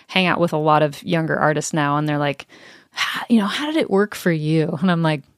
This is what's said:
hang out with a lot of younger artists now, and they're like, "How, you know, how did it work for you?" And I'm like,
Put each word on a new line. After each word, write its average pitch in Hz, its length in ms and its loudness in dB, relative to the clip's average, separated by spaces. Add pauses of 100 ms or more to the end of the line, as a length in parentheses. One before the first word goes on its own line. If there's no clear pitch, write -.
hang 185 180 0
out - 140 0
with 170 120 2
a 156 60 -2
lot 151 240 4
of 147 220 -2
younger 160 340 0
artists 151 340 0
now, 147 240 0
and 151 120 0
they're 147 100 0
like, 143 300 -4 (420)
"How, - 380 -6
you 233 100 4
know, 202 80 2
how 277 200 -4
did 311 100 -4
it 311 120 0
work 202 280 0
for 180 160 0
you?" 156 480 0
And 180 100 2
I'm 165 120 0
like, 151 200 0 (160)